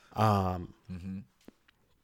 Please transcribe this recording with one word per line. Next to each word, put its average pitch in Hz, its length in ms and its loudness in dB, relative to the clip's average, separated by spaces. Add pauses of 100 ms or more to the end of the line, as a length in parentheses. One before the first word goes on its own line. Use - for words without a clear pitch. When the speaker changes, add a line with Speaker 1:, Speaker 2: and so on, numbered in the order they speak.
(160)
Speaker 1:
Um, 95 580 2 (160)
Speaker 2:
Mm-hmm. 92 280 -10 (840)